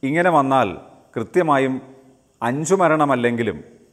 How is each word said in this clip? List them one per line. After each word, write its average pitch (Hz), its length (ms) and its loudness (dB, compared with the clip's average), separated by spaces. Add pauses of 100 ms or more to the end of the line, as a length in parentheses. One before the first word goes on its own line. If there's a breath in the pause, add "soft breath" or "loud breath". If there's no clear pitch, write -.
ഇങ്ങനെ 170 360 0
വന്നാൽ 131 320 2 (460)
കൃത്യമായും 135 580 0 (680)
അഞ്ചു 147 400 -2
മരണമല്ലെങ്കിലും 120 760 0 (340)